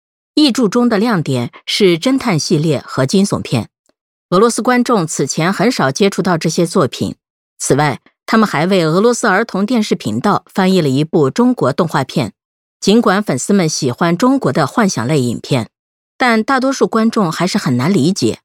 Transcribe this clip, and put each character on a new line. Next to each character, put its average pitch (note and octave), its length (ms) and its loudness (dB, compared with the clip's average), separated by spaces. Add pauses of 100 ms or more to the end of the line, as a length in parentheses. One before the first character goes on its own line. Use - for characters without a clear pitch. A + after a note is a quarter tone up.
(360)
译 D4 160 4
著 A3+ 160 0
中 A#3+ 220 2
的 A3 80 0
亮 G#3 240 0
点 B2+ 300 -4 (140)
是 F3 340 0
侦 C4 180 0
探 G3+ 220 0
系 - 180 0
列 D3 260 0
和 - 220 -2
惊 F#3+ 180 2
悚 - 180 -2
片。 - 280 -4 (600)
俄 F3+ 100 2
罗 A#3 100 4
斯 A#3 120 -4
观 B3 220 0
众 G#3 220 0
此 D#3 220 -4
前 D#3+ 240 -2
很 G3+ 200 0
少 C3+ 200 0
接 G3 180 0
触 F#3+ 120 -2
到 F3 160 0
这 D#3+ 120 -2
些 E3+ 160 0
作 E3 220 0
品。 - 280 -6 (420)
此 - 180 0
外， C#3+ 240 0 (260)
他 - 120 0
们 A3 100 4
还 D3+ 180 -2
为 F#3 200 2
俄 D#3+ 160 2
罗 A#3+ 120 2
斯 A#3 140 -2
儿 G3+ 160 2
童 G3 220 -4
电 A3 180 0
视 G#3 120 -2
频 A#2+ 240 -6
道 F#3+ 260 0
翻 F#3+ 280 0
译 F3+ 80 2
了 D3+ 60 0
一 C3+ 160 0
部 D#3 260 0
中 B3 240 2
国 C3+ 200 0
动 F3 140 -2
画 D3+ 160 -2
片。 B2 300 -4 (460)
尽 A3 220 4
管 G3+ 200 2
粉 E3+ 160 -4
丝 - 140 -4
们 F#3+ 160 2
喜 C#3+ 240 -2
欢 E3+ 240 0
中 B3+ 240 2
国 D3 140 -2
的 D3+ 120 2
幻 G#3 220 0
想 A#2+ 180 -2
类 D3 140 0
影 A#2+ 220 -2
片， A#2+ 280 -4 (480)
但 A#3 240 2
大 C4 200 0
多 C4+ 100 0
数 B3+ 160 0
观 A3+ 240 0
众 G3 180 0
还 F3 160 -2
是 F#3+ 120 -2
很 C#3 180 0
难 B2+ 160 0
理 E3+ 220 2
解。 A2 320 -2